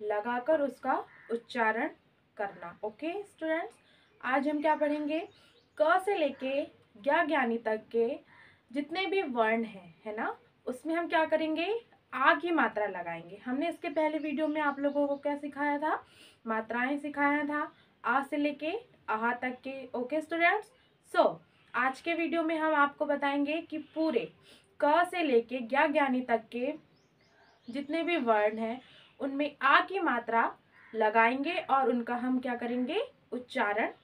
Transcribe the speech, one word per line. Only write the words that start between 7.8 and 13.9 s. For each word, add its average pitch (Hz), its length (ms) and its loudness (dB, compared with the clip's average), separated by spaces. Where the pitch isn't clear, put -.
के 233 160 2
जितने 320 340 -2
भी 381 160 2
वर्ण 233 420 2
हैं, 185 320 -12
है 214 120 -8
ना, 359 180 -4
उसमें 269 300 -6
हम 339 120 0
क्या 330 180 2
करेंगे, 311 480 0
आ 277 220 4
की 339 160 -2
मात्रा 214 360 2
लगाएंगे। 170 580 -8
हमने 277 240 -2
इसके 320 200 -6
पहले 311 280 0